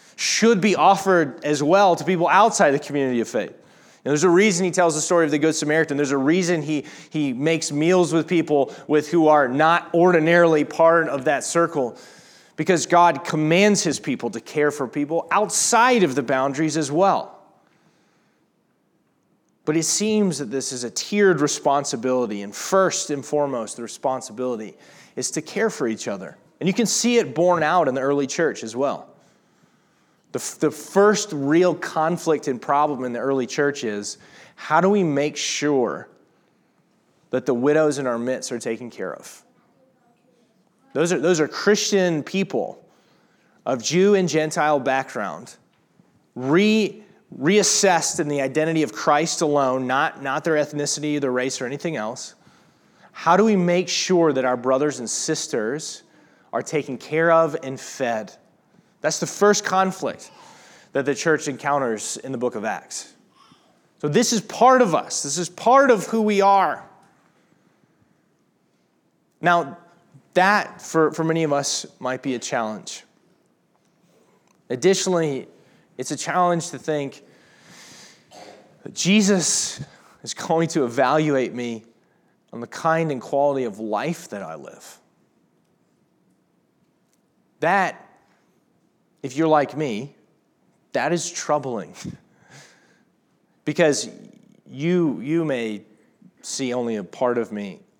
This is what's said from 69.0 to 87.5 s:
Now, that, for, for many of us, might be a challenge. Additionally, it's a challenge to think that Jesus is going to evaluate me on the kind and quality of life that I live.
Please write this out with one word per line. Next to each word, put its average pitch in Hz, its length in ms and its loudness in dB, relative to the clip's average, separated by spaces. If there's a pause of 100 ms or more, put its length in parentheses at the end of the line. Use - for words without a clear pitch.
Now, 165 380 0 (540)
that, 190 480 2
for, 160 300 0
for 160 120 -6
many 160 200 0
of 147 100 0
us, - 320 -4 (140)
might 131 220 -6
be 131 140 -4
a 117 40 -6
challenge. 110 680 -8 (1600)
Additionally, 165 760 0 (500)
it's 127 140 -8
a 147 60 -8
challenge 170 540 0
to 135 60 -12
think 143 460 -6 (1600)
that - 100 -16
Jesus 190 840 0 (440)
is 110 100 -10
going 165 360 -2
to 160 140 0
evaluate 131 720 0
me 117 320 -8 (640)
on 117 80 -14
the 117 80 -12
kind 160 460 -2
and 123 80 -8
quality 139 420 -2
of 107 160 -8
life 110 480 -6
that 101 140 -12
I 80 140 -12
live. - 440 -20 (2500)